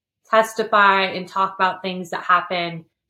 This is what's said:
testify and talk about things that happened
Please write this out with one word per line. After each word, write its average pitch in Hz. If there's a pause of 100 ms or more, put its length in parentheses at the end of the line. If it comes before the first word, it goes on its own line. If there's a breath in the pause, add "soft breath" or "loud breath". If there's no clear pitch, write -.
(260)
testify 214
and 185
talk 190
about 185
things 185
that -
happened 170 (260)